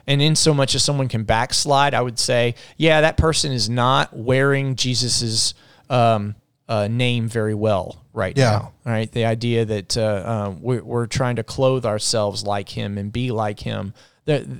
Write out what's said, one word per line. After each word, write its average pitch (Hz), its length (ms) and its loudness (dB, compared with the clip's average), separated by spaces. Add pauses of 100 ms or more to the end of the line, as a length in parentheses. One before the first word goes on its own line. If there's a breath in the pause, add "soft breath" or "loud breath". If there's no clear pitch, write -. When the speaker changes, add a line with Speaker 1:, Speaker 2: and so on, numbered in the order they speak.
Speaker 1:
And 143 160 2
in 156 140 4
so 156 180 4
much 139 220 2
as 127 80 2
someone 139 240 0
can 113 160 -2
backslide, 135 680 2
I 117 80 2
would 123 180 -4
say, 120 360 2 (220 loud breath)
yeah, 156 240 4
that 160 140 2
person 156 380 0
is 113 160 -2
not 127 460 2
wearing 135 600 0
Jesus's, 117 800 -2 (360 soft breath)
um, 113 460 2 (320)
uh, 104 220 0
name 120 400 0
very 107 240 -2
well 104 500 -2 (100)
right 95 240 -2
Speaker 2:
Yeah. 120 140 4
Speaker 1:
now, - 220 -2 (120)
right? 110 260 -4
The 120 140 -2
idea 117 400 0
that, 107 320 -4
uh, 117 40 0
uh, 104 580 -2
we're, 110 240 -4
we're 117 240 -4
trying 123 300 -2
to 113 60 -4
clothe 131 420 0
ourselves 107 600 -2
like 101 240 -4
him 104 280 -6
and 101 160 -6
be 123 180 -4
like 107 300 -4
him. 104 320 -8 (320 soft breath)
They're, 147 180 0 (160)